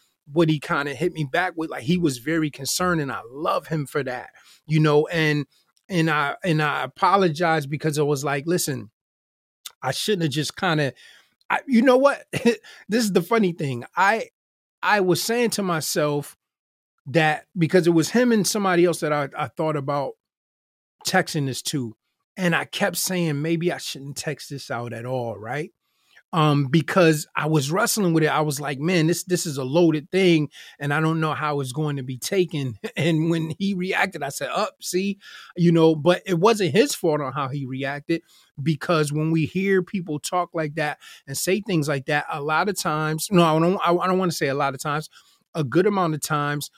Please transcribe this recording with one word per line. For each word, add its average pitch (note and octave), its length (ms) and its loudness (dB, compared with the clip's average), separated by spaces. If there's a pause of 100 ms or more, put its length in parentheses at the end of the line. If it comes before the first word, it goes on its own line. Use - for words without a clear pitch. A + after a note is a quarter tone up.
(320)
what D#3+ 160 4
he D#3 120 2
kinda C#3+ 340 -2
hit E3 180 -2
me D#3 120 -4
back F3 320 -2
with. D#3+ 140 -6
Like, C3 120 -10
he E3 160 2
was C#3+ 200 0
very D#3 320 -2
concerned, E3+ 500 0
and C#3 100 -4
I G2 180 -8
love D#3 380 -4
him D#3 180 -2
for C#3 200 -4
that, B2 260 -8 (340)
you D#3 140 2
know, D#3 300 6
and, D#3 380 0 (460)
and D#3+ 160 2
I, D3 360 0
and D#3 180 2
I C#3+ 220 -2
apologize E3 840 2
because D3 320 -2
I D3+ 60 2
was C#3+ 180 0
like, C#3+ 240 -4
"Listen, D3 460 -4 (880)
I C3+ 80 -2
shouldn't F#3 320 -2
have D#3 80 0
just C#3 260 -4
kinda," D3+ 360 0 (580)
I, - 160 0
you B3 160 4
know B3+ 140 6
what? C4+ 360 2
<laughs> - 560 -2
This A3+ 140 0
is G#3 100 0
the F3 100 4
funny G3+ 280 2
thing. C3+ 340 -4 (120)
I, G3 320 2 (560)
I G3+ 160 4
was F3+ 200 2
saying A#3 300 0
to G#3 140 -4
myself D3+ 720 -2 (720)
that, D3+ 400 0 (120)
because E3+ 300 4
it E3+ 60 6
was D#3+ 160 2
him B3 200 4
and G#3+ 160 2
somebody F#3 380 2
else E3+ 160 2
that D3+ 120 -2
I, D3 240 -2
I D3 120 -4
thought D#3 260 -4
about C#3+ 380 -4 (920)
texting D#3 420 0
this B2+ 160 -6
to, B2 340 -6 (400)
and F3+ 180 0
I C#3+ 120 -2
kept F#3+ 300 -4
saying, E3 460 -2
"Maybe E3 300 -2
I C3 60 -6
shouldn't C#3 380 -12
text - 320 -10
this C#3 220 -12
out A#2+ 220 -8
at A#2 140 -10
all," B2 300 -6
right? B2+ 360 -8 (600)
Um, D3 360 4
because D#3+ 680 4
I D3 140 -2
was D3+ 240 0
wrestling G3 420 0
with D#3+ 80 4
it. D3+ 60 4
I C#3+ 140 0
was D3 180 -4
like, C#3+ 180 -6
"Man, D#3+ 300 2
this, E3+ 160 -2
this F3+ 220 -2
is C#3 120 -6
a C3+ 60 -4
loaded D3+ 480 2
thing, F3 360 4 (300)
and C#3+ 160 -4
I D#3 60 0
don't D#3+ 180 2
know D#3 160 -2
how D3 240 -4
it's B2+ 140 -6
going D3+ 240 -2
to C3+ 80 -6
be C3 140 -8
taken." D3 680 -2
<laughs> - 120 -12
And E3 340 0
when D#3+ 280 -2
he G3 160 -2
reacted, F3+ 480 -2
I C#3 60 -4
said, C3+ 220 -8
"Up, F#3 300 -4
see," F#3+ 380 -4 (380)
you E3+ 160 4
know, E3 240 6
but D#3 300 2
it F#3 120 0
wasn't G3+ 340 2
his B3+ 220 4
fault D3+ 260 0
on C3 120 -6
how C#3 160 -4
he C#3 180 -8
reacted, C#3 560 -6 (400)
because D#3 500 0
when D#3 200 0
we D#3+ 120 2
hear F#3+ 380 2
people E3+ 380 -6
talk F3+ 340 -4
like D#3 220 -6
that D3+ 220 -4 (280)
and C3+ 100 -10
say G3+ 260 -2
things D#3+ 260 0
like C#3 180 -4
that, D3 240 0
a D#3+ 100 -6
lot D#3 280 0
of F#3+ 100 -4
times, D#3 540 -2
no, F3 100 8
I D#3+ 160 4
don't, F3 260 2
I, E3+ 120 4
I F3 100 -2
don't F#3 120 2
wanna F#3 120 0
say D#3 160 -2
a C3+ 80 0
lot C#3 200 -2
of C3+ 60 -12
times, D3+ 300 -6 (460)
a D#3+ 80 -2
good D#3 220 2
amount F#3+ 280 0
of D3 60 -6
times, D3 580 -4